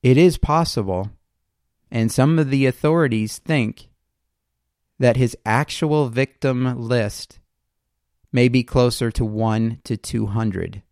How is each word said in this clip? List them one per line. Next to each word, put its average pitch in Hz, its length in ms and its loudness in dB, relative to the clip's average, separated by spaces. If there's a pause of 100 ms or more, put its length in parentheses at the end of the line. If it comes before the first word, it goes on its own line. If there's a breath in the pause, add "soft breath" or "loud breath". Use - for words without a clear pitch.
it 131 160 4
is 175 200 4
possible, 104 720 -2 (800)
and 113 200 0
some 156 280 2
of 143 100 0
the 135 160 2
authorities 127 760 0
think 127 500 -4 (1080)
that 120 180 4
his 127 180 0 (100)
actual 147 640 0
victim 127 720 -2
list 117 600 -4 (920)
may 127 160 4
be 123 160 2
closer 120 480 0
to 120 140 -2
one 110 580 -2
to 113 140 -6
two 110 300 -4
hundred. 98 540 -4 (100)